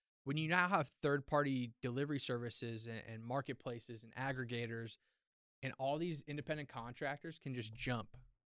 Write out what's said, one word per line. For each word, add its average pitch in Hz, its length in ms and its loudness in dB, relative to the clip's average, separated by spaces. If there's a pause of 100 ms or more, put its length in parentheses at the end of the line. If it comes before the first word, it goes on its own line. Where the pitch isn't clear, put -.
(240)
When 143 140 0
you 156 100 4
now 180 220 6
have 180 180 6 (140)
third-party 139 800 4
delivery 139 380 0
services 117 680 -2
and, 113 140 -6 (120)
and 113 120 -10
marketplaces 120 800 -4
and - 100 -20
aggregators 120 840 -2 (640)
and 131 140 -2
all 139 200 2
these 160 300 -2
independent 147 420 -4
contractors 139 680 -4
can 135 160 -6
just 110 200 -4
jump 117 420 -2 (340)